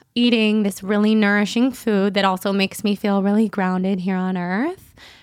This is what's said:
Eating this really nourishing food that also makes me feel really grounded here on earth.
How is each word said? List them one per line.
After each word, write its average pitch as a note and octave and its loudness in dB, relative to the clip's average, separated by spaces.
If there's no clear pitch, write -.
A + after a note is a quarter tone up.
Eating A3 2
this G3 -4
really G#3 2
nourishing G#3 2
food G3+ 0
that G3 2
also F#3+ -2
makes F#3+ -2
me G#3 0
feel G3 0
really G#3 2
grounded F#3 -2
here F#3+ -2
on F#3 -2
earth. G3+ -6